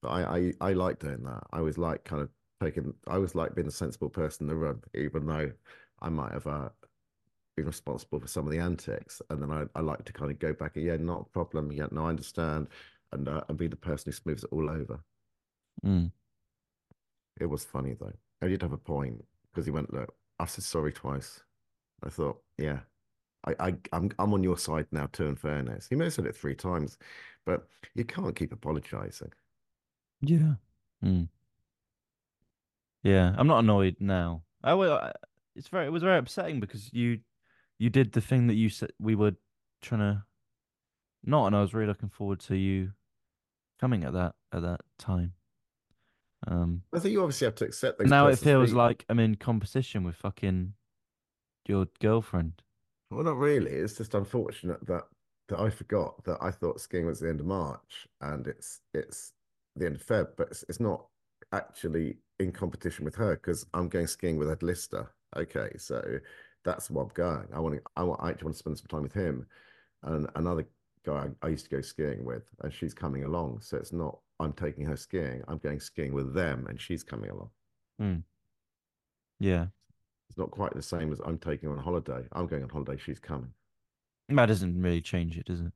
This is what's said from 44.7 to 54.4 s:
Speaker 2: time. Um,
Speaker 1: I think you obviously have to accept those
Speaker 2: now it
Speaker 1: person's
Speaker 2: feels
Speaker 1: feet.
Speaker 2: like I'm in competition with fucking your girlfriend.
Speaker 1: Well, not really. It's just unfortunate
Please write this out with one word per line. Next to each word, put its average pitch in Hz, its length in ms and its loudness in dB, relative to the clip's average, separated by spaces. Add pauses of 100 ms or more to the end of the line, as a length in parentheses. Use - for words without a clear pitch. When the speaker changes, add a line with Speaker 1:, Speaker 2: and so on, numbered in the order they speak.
Speaker 2:
time. 90 340 0 (1120)
Um, 87 360 0 (100)
Speaker 1:
I 170 80 0
think 196 120 0
you 202 100 4
obviously 139 240 2
have 113 100 0
to 113 80 0
accept - 340 -2
those 117 100 6
Speaker 2:
now 143 180 10
it 143 40 10
Speaker 1:
person's 131 140 4
Speaker 2:
feels 131 260 10
Speaker 1:
feet. 117 60 4
Speaker 2:
like - 320 6
I'm 117 100 4
in 113 180 6
competition 110 680 0
with 87 120 -4
fucking 95 560 0 (920)
your 95 200 4 (140)
girlfriend. 101 600 2 (480)
Speaker 1:
Well, 139 140 -2
not 156 120 0
really. 143 340 4
It's 85 240 -2
just 110 200 -8
unfortunate 101 720 -2